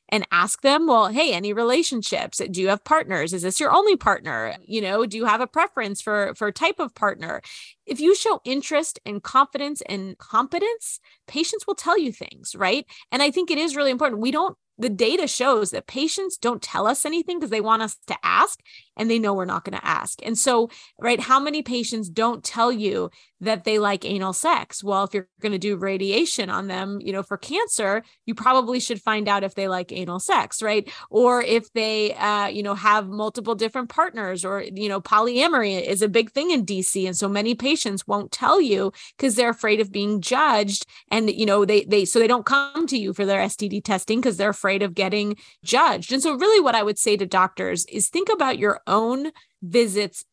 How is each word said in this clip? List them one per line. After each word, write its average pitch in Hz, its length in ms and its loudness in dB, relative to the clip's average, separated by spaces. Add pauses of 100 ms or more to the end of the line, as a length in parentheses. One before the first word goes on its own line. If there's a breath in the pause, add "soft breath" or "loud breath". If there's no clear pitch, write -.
and 214 240 0
ask 175 300 2
them, 302 260 4
"Well, 226 200 6
hey, 277 240 0
any 202 220 -2
relationships? 233 960 -2
Do 180 100 -6
you 190 100 2
have 202 140 0
partners? 180 500 0
Is 175 100 -6
this 185 160 -2
your 302 120 0
only 403 240 6
partner? 120 600 -2 (100)
You 220 160 -4
know, 208 240 0
do 208 100 -8
you 220 100 -4
have 220 160 2
a 247 60 -2
preference 226 540 -2
for, 208 340 -2
for 208 160 -4
type - 280 -2
of 214 160 -6
partner?" - 460 -4 (440 loud breath)
If 254 140 -8
you 349 160 6
show 415 300 0
interest 285 600 -2
and 208 160 -8
confidence 285 640 0
and 190 300 -8
competence, 349 800 -4 (280 soft breath)
patients 330 400 -4
will 392 80 -2
tell 359 240 0
you 269 120 -2
things, - 440 -14
right? 202 300 0 (260 loud breath)
And 262 100 0
I 285 80 4
think 339 220 -2
it 294 80 0
is 311 160 -2
really 277 160 2
important. 254 300 0
We 247 100 0
don't, 339 260 -2 (200)
the 233 120 -2
data 233 380 2
shows 247 440 2
that - 160 -8
patients 320 500 -4
don't 240 240 -2
tell 190 260 -2
us - 180 0
anything 339 340 -4
'cause 277 100 -6
they 214 120 -2
want 220 200 2
us 220 160 -6 (100)
to - 160 -6
ask 180 360 2 (360 loud breath)
and 226 140 -2
they 226 100 2
know 208 140 0
we're 185 120 -2
not 185 200 -4
gonna 196 180 -8
ask. - 400 -4
And 226 140 -4
so, 233 320 2 (300 loud breath)
right, 240 200 0
how 262 200 4
many 294 220 -2
patients 226 480 -6
don't 226 340 0
tell 240 280 0
you 196 380 -2 (320 soft breath)
that 185 220 -2
they 214 160 2
like 202 240 0
anal 190 300 -4
sex? - 500 -2
Well, 196 220 0
if 190 80 -8
you're 190 160 -6 (120)
gonna 208 160 -2
do 196 200 -2
radiation 196 720 -2
on 196 180 -4
them, 196 340 -6
you - 100 -6
know, 190 120 -6
for 196 140 -8
cancer, 226 680 -2 (220 soft breath)
you 226 100 -6
probably 254 440 4
should 240 220 -4
find 214 260 -2
out 202 160 0
if 190 120 -6
they 196 120 -2
like 180 240 -4
anal 185 280 -8
sex, - 420 0
right? 208 280 0 (200 loud breath)
Or 247 320 4
if 226 320 0
they, 214 420 -2
uh, 208 320 0
you 208 140 -6
know, 202 140 -4
have 202 320 2
multiple 214 480 -4
different 226 340 -4
partners, 202 560 -2
or, 196 160 -4
you 196 260 -6
know, 196 140 -2
polyamory 240 800 2
is 190 200 -2
a 208 80 2
big 226 220 2
thing 330 200 0
in 262 120 2
D 185 180 -4
C. 185 260 -2
And 180 100 -4
so 202 100 -2
many 208 280 0
patients 233 500 -2
won't 202 260 -2
tell 339 280 4
you 196 320 2 (260 loud breath)
'cause 254 180 0
they're 240 140 4
afraid 214 300 2
of 202 120 -2
being 202 280 -2
judged. 220 640 2 (240 loud breath)
And, 220 200 2
you 220 160 0
know, 202 180 4
they, 202 220 4
they, 202 180 4
so - 160 2
they 226 80 6
don't 240 180 2
come 277 420 0
to 277 100 -2
you 202 160 -2
for 202 120 -2
their 196 140 2
S 196 160 0
T 208 140 -4
D 202 100 -4
testing 220 420 0
'cause 240 140 0
they're 202 140 0
afraid 196 340 0
of 190 100 -2
getting 208 440 -2 (260 loud breath)
judged. 233 480 2
And 262 100 0
so 320 120 2
really 392 260 6
what 262 160 4
I 220 80 2
would 208 160 -2
say 208 160 4
to 196 100 -2
doctors 185 600 0
is - 240 -2
think 370 180 -2
about 311 320 0
your 202 260 0
own 240 460 0 (300 soft breath)
visits 202 720 0